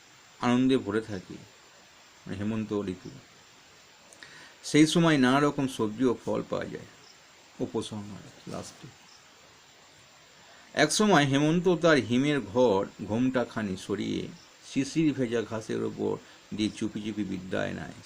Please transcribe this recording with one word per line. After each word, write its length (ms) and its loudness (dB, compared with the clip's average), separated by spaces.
আনন্দে 380 4
ভরে 240 -2
থাকে, 320 -8
মানে, 100 -8
হেমন্ত 480 -4
ঋতু। 240 -8
সেই 240 6
সময় 300 4
নানা 220 4
রকম 280 2
সবজি 380 -2
ও 200 2
ফল 240 -2
পাওয়া 160 -4
যায়। 200 -12
উপসংহার 680 -8
লাস্টে। 400 -14
এক 180 2
সময় 340 6
হেমন্ত 500 2
তার 220 4
হিমের 440 2
ঘর 440 2
ঘোমটাখানি 720 -2
সরিয়ে 500 -4
শিশির 400 0
ভেজা 280 -2
ঘাসের 420 -6
ওপর 340 -2
দিয়ে 120 2
চুপি 320 -6
চুপি 220 -6
বিদায় 500 -4
নেয়, 180 -10